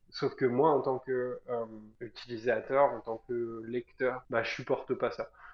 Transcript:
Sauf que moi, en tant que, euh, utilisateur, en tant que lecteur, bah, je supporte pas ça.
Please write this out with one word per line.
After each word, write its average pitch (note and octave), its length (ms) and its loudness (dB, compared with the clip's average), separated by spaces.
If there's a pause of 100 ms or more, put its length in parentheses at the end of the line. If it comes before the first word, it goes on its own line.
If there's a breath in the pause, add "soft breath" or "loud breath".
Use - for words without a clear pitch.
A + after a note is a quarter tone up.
(100)
Sauf - 240 -2
que C3 120 0
moi, C3+ 260 6
en C#3 80 4
tant C3 180 0
que, B2 400 -2 (100)
euh, A#2 160 -2 (360)
utilisateur, A#2+ 920 2
en A#2 80 -6
tant A2+ 280 -6
que A#2 380 -4
lecteur, B2 640 -2
bah, A#2 120 2
je - 80 -2
supporte C3 440 -2
pas A#2 160 0
ça. - 200 -8 (220 loud breath)